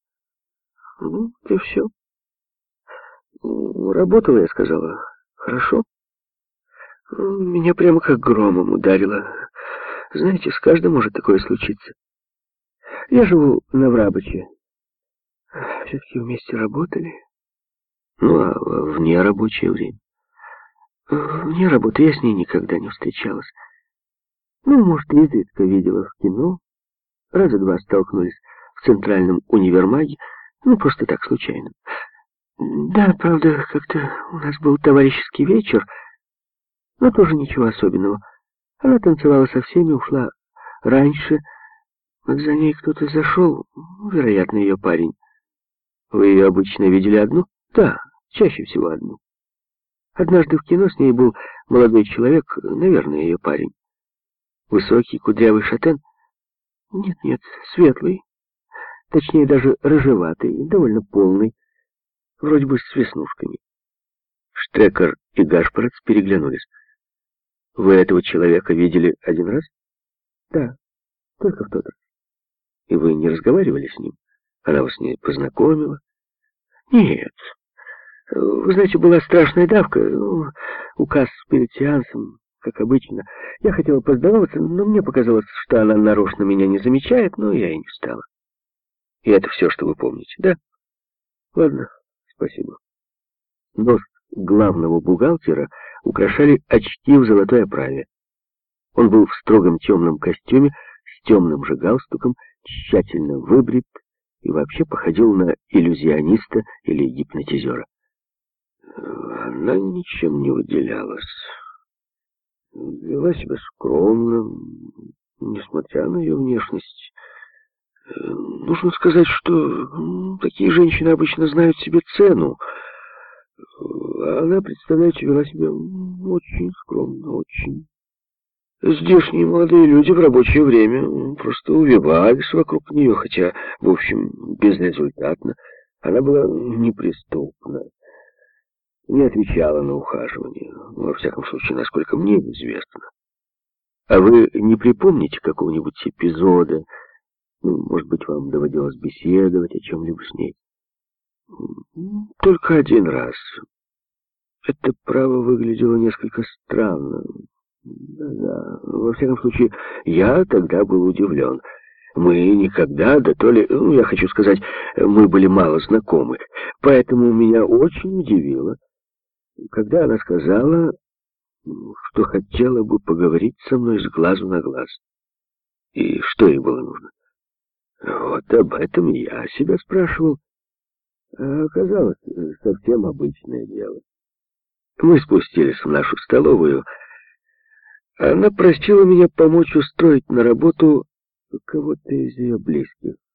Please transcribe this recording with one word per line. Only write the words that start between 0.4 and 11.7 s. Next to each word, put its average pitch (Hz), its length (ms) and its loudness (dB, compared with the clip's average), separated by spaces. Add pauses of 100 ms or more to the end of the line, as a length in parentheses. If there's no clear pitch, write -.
Ну, 226 320 -8 (100)
вот - 80 -10
и 196 80 0
все. - 300 -4 (1500)
Ну, - 500 -6
работала, 185 460 2
я 85 80 2
сказала, 80 560 -6 (320)
хорошо. - 480 -4 (1300)
Ну, 196 300 -6
меня 175 340 0
прямо 165 260 4
как 131 200 0
громом 101 520 0
ударило. 95 560 0 (840)
Знаете, 165 380 -2
с - 80 -10
каждым 165 340 2
может 123 180 0
такое - 280 0
случиться. - 520 -8 (1160)